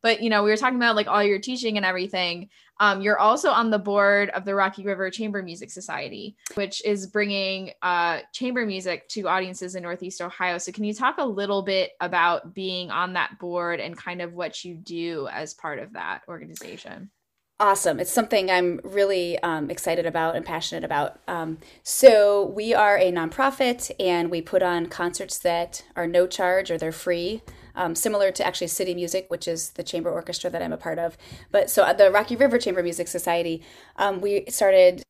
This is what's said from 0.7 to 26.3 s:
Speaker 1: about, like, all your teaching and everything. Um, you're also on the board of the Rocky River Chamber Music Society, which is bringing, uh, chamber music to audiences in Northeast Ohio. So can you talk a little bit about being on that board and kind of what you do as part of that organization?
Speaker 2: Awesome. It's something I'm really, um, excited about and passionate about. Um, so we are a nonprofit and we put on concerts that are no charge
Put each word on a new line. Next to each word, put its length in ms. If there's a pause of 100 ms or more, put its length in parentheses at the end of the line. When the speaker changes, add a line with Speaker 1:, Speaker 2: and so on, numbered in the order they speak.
Speaker 1:
about, 180
like, 120
all 160
your 160
teaching 380
and 80
everything. 640 (300)
Um, 220
you're 160
also 320
on 220
the 80
board 520
of 140
the 80
Rocky 300
River 260
Chamber 320
Music 300
Society, 640 (180)
which 320
is 220
bringing, 640 (100)
uh, 380 (140)
chamber 340
music 420
to 180
audiences 480
in 80
Northeast 380
Ohio. 380
So 120
can 120
you 100
talk 240
a 80
little 380
bit 280 (100)
about 520
being 380
on 220
that 260
board 400
and 180
kind 240
of 120
what 300
you 120
do 560
as 240
part 240
of 140
that 340
organization? 840 (500)
Speaker 2:
Awesome. 400
It's 120
something 400
I'm 320
really, 560
um, 320
excited 340
about 300
and 100
passionate 380
about. 440
Um, 300 (260)
so 640
we 280
are 220
a 140
nonprofit 880
and 300
we 120
put 200
on 260
concerts 520
that 440 (120)
are 100
no 220
charge 420